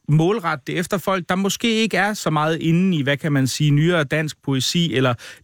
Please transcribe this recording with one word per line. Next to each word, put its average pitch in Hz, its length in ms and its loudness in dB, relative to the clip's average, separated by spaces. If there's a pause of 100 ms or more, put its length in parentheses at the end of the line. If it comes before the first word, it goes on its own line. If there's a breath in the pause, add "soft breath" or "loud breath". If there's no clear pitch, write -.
målrette 160 600 0
det 151 120 -6
efter 185 180 -4
folk, 190 320 -4
der 180 60 -2
måske 196 400 0
ikke 220 220 0
er 202 160 0
så 196 160 -6
meget 156 320 0
inde 170 360 2
i, 139 60 0
hvad 139 140 0
kan 151 140 -2
man 135 160 2
sige, 147 240 0
nyere 160 320 4
dansk 156 400 -4
poesi 143 500 -2
eller 127 200 2 (300 loud breath)